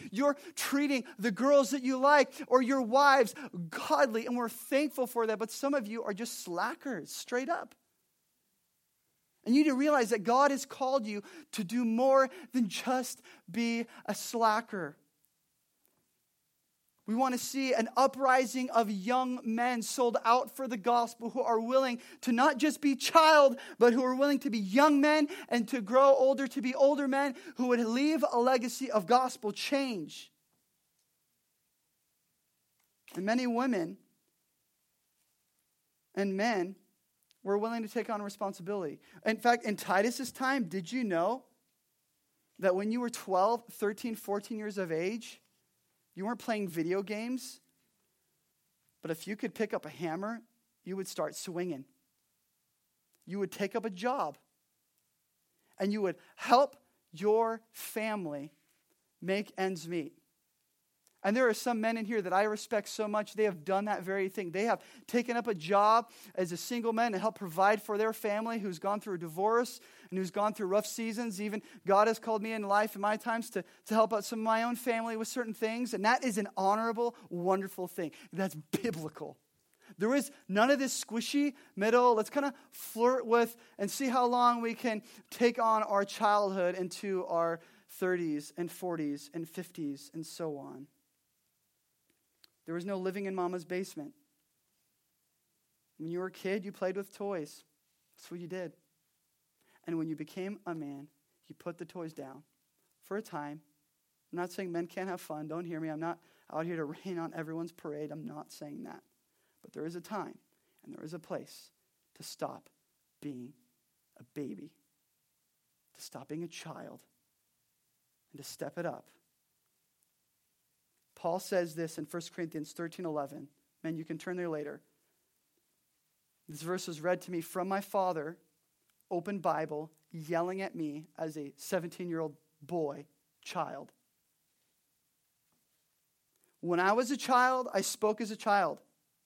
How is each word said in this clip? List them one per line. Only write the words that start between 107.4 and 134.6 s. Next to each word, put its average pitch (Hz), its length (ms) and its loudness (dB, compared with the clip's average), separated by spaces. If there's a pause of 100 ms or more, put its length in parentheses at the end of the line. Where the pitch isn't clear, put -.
parade. 147 400 -10
I'm 151 140 -12
not 151 260 -14
saying 147 300 -14
that. - 200 -16 (600)
But - 100 -20
there 151 140 -8
is 170 100 -10
a 175 60 -12
time - 340 -8 (480)
and 147 100 -16
there - 80 -16
is 156 120 -12
a 175 40 -10
place 139 520 -12 (460)
to - 60 -20
stop - 460 -10 (540)
being 131 320 -10 (640)
a - 40 -20 (100)
baby, - 380 -10 (1200)
to - 60 -20
stop 135 260 -16
being 160 160 -8
a 165 40 -10
child, - 520 -16 (1300)
and 143 120 -18
to - 20 -16
step - 320 -10
it 175 80 -6
up. 139 220 -8 (2000)
Paul 175 260 -4
says 175 340 -2
this 160 220 -6
in 156 80 -6
First 165 300 -10
Corinthians 160 380 -8
thirteen 170 340 -8
eleven. 147 420 -6 (340)
Men, 160 140 -4
you 160 80 -8
can 160 140 -8
turn 180 180 -8
there 180 140 -4
later. 147 320 -8 (1600)
This 151 160 -14
verse 180 240 -6
was 165 140 -10
read 175 220 -2
to - 80 -14
me 175 100 -6
from 180 280 -6
my 196 120 -2
father 180 560 -4 (720)
open 196 280 -4
Bible 156 520 -2 (200)
yelling 170 520 -4
at 196 120 -8
me 156 320 -8 (120)
as 160 180 -8
a 143 200 -10
seventeen-year-old 170 800 -6 (280)
boy, 147 440 -6 (360)
child. 160 500 -8 (2750)